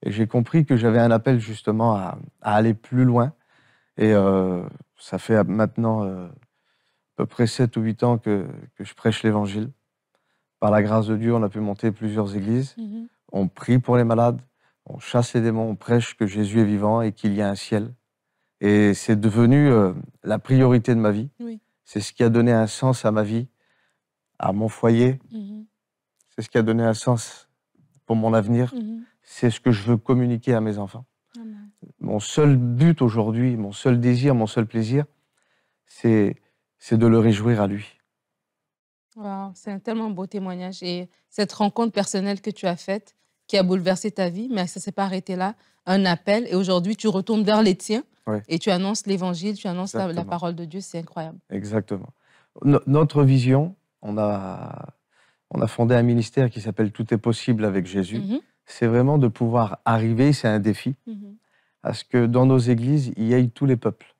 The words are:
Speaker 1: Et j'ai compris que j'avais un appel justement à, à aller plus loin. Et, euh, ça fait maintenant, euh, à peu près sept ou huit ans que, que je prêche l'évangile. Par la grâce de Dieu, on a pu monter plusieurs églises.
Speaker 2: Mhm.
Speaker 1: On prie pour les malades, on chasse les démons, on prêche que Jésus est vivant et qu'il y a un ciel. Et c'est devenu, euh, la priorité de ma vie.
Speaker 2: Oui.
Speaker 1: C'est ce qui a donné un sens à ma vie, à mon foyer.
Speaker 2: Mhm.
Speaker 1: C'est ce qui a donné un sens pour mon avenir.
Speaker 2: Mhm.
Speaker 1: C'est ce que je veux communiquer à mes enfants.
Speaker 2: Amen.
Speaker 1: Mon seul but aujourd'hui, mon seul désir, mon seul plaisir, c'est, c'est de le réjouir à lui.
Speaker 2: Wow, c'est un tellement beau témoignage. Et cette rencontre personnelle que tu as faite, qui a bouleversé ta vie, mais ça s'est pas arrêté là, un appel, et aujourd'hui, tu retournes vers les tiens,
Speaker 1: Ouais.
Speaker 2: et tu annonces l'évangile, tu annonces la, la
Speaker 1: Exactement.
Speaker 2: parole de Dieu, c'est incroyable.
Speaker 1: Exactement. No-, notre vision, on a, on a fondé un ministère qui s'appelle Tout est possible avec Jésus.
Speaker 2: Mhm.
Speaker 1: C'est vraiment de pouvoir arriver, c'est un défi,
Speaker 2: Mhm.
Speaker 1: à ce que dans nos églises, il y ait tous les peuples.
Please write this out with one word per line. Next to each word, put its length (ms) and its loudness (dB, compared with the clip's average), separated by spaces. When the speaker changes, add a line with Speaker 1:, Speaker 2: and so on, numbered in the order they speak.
Speaker 1:
Et 80 -6
j'ai 160 -2
compris 380 2
que 120 2
j'avais 220 4
un 120 4
appel 280 2
justement 560 -2
à, 220 -6
à 140 -2
aller 200 4
plus 280 0
loin. 300 2
Et, 160 4
euh, 500 2
ça 180 -10
fait 260 2
maintenant, 600 -2
euh, 240 -8
à 40 -18
peu 100 -4
près 220 -2
sept 300 -2
ou 40 -2
huit 220 -2
ans 160 2
que, 260 -2
que 80 -14
je 100 -18
prêche 300 -2
l'évangile. 480 -2
Par 120 2
la 120 4
grâce 240 0
de 100 0
Dieu, 160 0
on 80 2
a 80 0
pu 100 -10
monter 320 -2
plusieurs 440 -4
églises. 420 -2
Speaker 2:
Mhm. 300 -12
Speaker 1:
On 160 -2
prie 320 0
pour 180 0
les 60 4
malades, 360 2
on 140 -16
chasse 340 -2
les 80 0
démons, 280 0
on 60 -4
prêche 400 -2
que 120 -2
Jésus 320 0
est 60 6
vivant 360 0
et 100 -2
qu'il 220 -2
y 80 -2
a 80 0
un 60 -4
ciel. 380 -4
Et 320 4
c'est 260 0
devenu, 500 4
euh, 240 4
la 160 -2
priorité 560 4
de 40 2
ma 120 2
vie. 180 -4
Speaker 2:
Oui. 200 -12
Speaker 1:
C'est 160 -8
ce 120 -12
qui 100 -2
a 60 6
donné 220 4
un 160 4
sens 380 -2
à 60 2
ma 120 0
vie, 240 -4
à 140 -2
mon 160 0
foyer. 500 2
Speaker 2:
Mhm. 340 -14
Speaker 1:
C'est 140 -12
ce 60 -12
qui 100 -2
a 40 4
donné 200 2
un 100 2
sens 560 -4
pour 100 -2
mon 200 2
avenir. 400 0
Speaker 2:
Mhm. 280 -10
Speaker 1:
C'est 280 -2
ce 100 -6
que 120 0
je 120 0
veux 140 0
communiquer 560 0
à 80 0
mes 160 -4
enfants. 280 -12
Speaker 2:
Amen. 340 -18
Speaker 1:
Mon 220 -6
seul 340 2
but 460 2
aujourd'hui, 560 0
mon 160 -6
seul 260 0
désir, 340 2
mon 140 0
seul 180 -2
plaisir, 400 -2
c'est, 520 2
c'est 180 -2
de 100 4
le 120 6
réjouir 420 2
à 60 2
lui. 320 -8
Speaker 2:
Wow, 360 -10
c'est 180 -14
un 80 -8
tellement 320 -6
beau 160 -6
témoignage. 540 -8
Et 280 -6
cette 220 -2
rencontre 400 0
personnelle 480 -2
que 120 -8
tu 160 -6
as 100 -2
faite, 380 -8
qui 100 0
a 60 6
bouleversé 480 0
ta 180 -2
vie, 220 -8
mais 160 -2
ça 120 -12
s'est 140 -10
pas 100 -2
arrêté 320 -6
là, 200 -4
un 200 2
appel, 440 0
et 60 -2
aujourd'hui, 400 0
tu 140 -2
retournes 340 0
vers 200 2
les 120 4
tiens, 280 -4
Speaker 1:
Ouais. 220 -4
Speaker 2:
et 100 -2
tu 120 -2
annonces 360 -2
l'évangile, 480 -4
tu 140 -10
annonces 240 -6
la, 100 -4
la 60 -4
Speaker 1:
Exactement. 200 -6
Speaker 2:
parole 260 -6
de 100 -10
Dieu, 160 -12
c'est 180 -12
incroyable. 400 -14
Speaker 1:
Exactement. 600 -6
No-, 240 4
notre 380 2
vision, 520 4
on 160 -6
a, 760 -6
on 120 -4
a 60 0
fondé 280 0
un 80 4
ministère 460 2
qui 100 -12
s'appelle 320 -2
Tout 220 -4
est 40 2
possible 480 0
avec 200 0
Jésus. 340 -4
Speaker 2:
Mhm. 200 -4
Speaker 1:
C'est 220 -4
vraiment 300 2
de 120 4
pouvoir 560 -2
arriver, 480 2
c'est 160 -2
un 100 2
défi, 360 -2
Speaker 2:
Mhm. 300 -16
Speaker 1:
à 100 -4
ce 100 -12
que 220 0
dans 200 2
nos 120 4
églises, 580 0
il 140 -4
y 40 4
ait 140 4
tous 180 -4
les 120 2
peuples. 420 -8